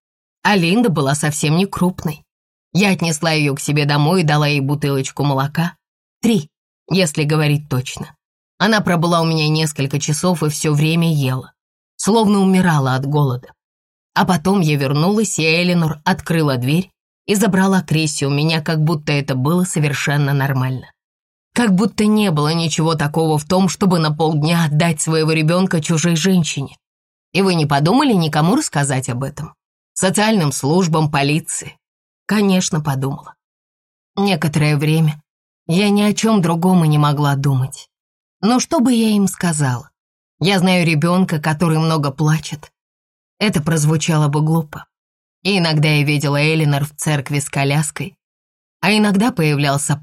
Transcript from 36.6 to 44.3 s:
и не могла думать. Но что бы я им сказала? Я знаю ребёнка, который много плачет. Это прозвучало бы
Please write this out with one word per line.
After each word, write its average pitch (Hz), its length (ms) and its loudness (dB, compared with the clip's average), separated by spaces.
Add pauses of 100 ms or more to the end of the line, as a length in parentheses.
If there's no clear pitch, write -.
и 156 60 2
не 151 80 4
могла 147 380 2
думать. 135 520 -2 (540)
Но 240 180 2
что 320 220 0
бы 262 100 2
я 226 200 2
им 202 180 2
сказала? 147 640 -2 (500)
Я 190 180 2
знаю 180 260 2
ребёнка, 170 540 0
который 156 380 0
много 156 340 0
плачет. 156 580 -4 (720)
Это 190 220 0
прозвучало 156 640 0
бы 147 140 0